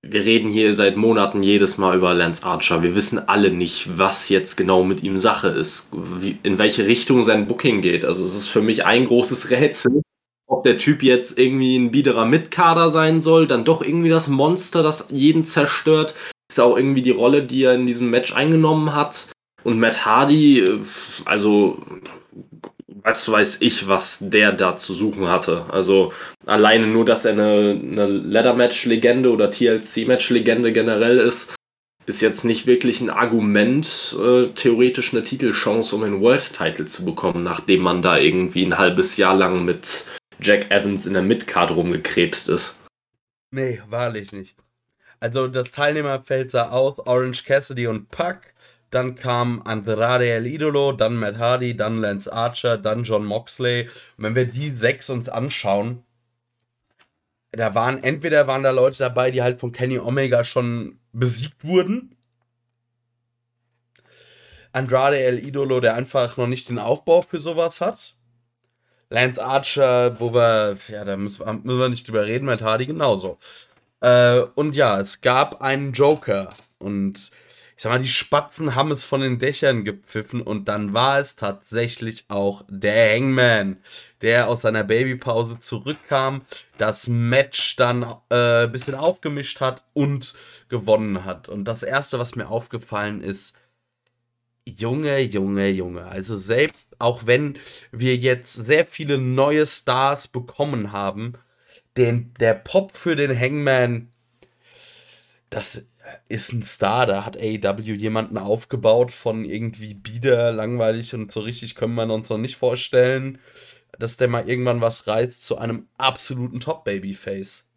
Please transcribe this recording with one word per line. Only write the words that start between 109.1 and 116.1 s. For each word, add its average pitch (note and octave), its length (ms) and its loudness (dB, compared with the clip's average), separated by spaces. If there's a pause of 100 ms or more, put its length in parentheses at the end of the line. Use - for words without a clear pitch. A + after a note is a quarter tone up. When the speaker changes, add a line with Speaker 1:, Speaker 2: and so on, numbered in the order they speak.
Speaker 2:
von A2 320 -6
irgendwie A2 500 -10
bieder, A#2 600 0
langweilig A2+ 600 -4
und A2 200 -10
so A2 80 -6
richtig A#2 340 -10
können A#2 200 -4
wir A2+ 140 -4
uns A2 200 -6
noch A2 80 -4
nicht A#2+ 180 -8
vorstellen, B2+ 840 0 (600)
dass A#2 160 -8
der B2+ 140 0
mal A#2+ 180 -2
irgendwann B2 320 -2
was A2+ 280 -2
reißt, A#2 380 -4
zu - 120 -6
einem A#2 300 -8 (100)
absoluten B2+ 640 -6